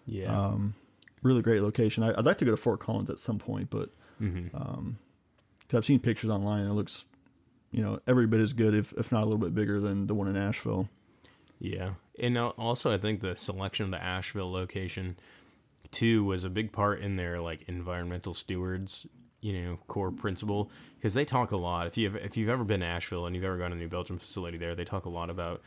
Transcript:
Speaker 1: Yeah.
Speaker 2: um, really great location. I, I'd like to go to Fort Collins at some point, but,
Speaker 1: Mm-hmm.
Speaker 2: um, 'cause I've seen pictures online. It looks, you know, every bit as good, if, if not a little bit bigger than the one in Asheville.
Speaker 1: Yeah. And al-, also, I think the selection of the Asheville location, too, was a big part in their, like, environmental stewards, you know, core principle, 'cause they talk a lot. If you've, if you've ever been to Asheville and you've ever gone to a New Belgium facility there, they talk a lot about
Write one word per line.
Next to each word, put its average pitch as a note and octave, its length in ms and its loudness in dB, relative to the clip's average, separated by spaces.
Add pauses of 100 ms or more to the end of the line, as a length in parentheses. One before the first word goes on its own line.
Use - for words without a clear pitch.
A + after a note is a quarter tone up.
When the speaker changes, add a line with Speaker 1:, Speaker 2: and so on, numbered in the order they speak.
Speaker 1:
Yeah. G#2+ 280 -2
Speaker 2:
um, G2+ 380 2 (480)
really B2+ 200 6
great A2 200 6
location. A2 400 4
I, A2+ 160 4
I'd A2+ 80 2
like F3 140 6
to D3 60 4
go A#2+ 60 6
to G#2 60 4
Fort A2 220 2
Collins G#2+ 320 -2
at - 80 -6
some A2+ 180 -2
point, G2+ 320 -4
but, G#2 200 -2 (300)
Speaker 1:
Mm-hmm. F2+ 360 -2
Speaker 2:
um, - 420 -6 (680)
'cause B2 100 2
I've A2 80 2
seen C#3 140 6
pictures A2 320 0
online. G2+ 340 0
It G2+ 80 0
looks, G#2 320 -2 (640)
you A#2 140 0
know, G#2 240 0
every B2 200 8
bit A2 120 6
as A2 140 4
good, A2 200 4
if, G#2+ 200 2
if - 180 -2
not A2 100 4
a G#2+ 40 2
little G#2+ 120 2
bit F2+ 160 0
bigger G#2 260 2
than G2 280 0
the G#2 80 0
one G2+ 120 0
in G2 100 0
Asheville. G2+ 520 0 (680)
Speaker 1:
Yeah. F#2 320 -4 (280)
And B2 180 2
al-, A#2+ 200 0
also, A#2 340 0
I G#2 60 4
think G#2 240 0
the F2+ 140 -4
selection F#2+ 500 -4
of F#2+ 60 -2
the E2+ 100 -4
Asheville F#2 500 -4
location, F#2 680 -4 (760)
too, A2+ 320 4
was F#2 220 0
a F#2 40 -2
big G#2 220 -2
part G#2 300 2
in G2 160 -2
their, F2 240 -2
like, E2 260 -6
environmental F2 680 -4
stewards, F#2 720 -4 (360)
you G#2 200 -2
know, F2 260 -6
core F#2+ 240 -2
principle, G#2 580 -2 (320)
'cause G#2 140 0
they C#3+ 100 2
talk B2+ 260 0
a G#2 60 0
lot. F2 300 0
If E2+ 100 -4
you've, G#2 180 2
if G2+ 220 -6
you've G#2+ 100 2
ever B2 160 2
been G2+ 180 2
to F2 40 0
Asheville F2 400 -4
and F2 100 -4
you've F2+ 80 -2
ever F#2 140 -2
gone F2 140 -2
to F2 40 -4
a E2+ 40 -6
New E2+ 100 -6
Belgium F2+ 280 -4
facility E2+ 400 -8
there, E2+ 180 -4
they F2 100 -4
talk F#2+ 200 -4
a F2+ 40 -6
lot E2+ 200 -4
about F2 380 -6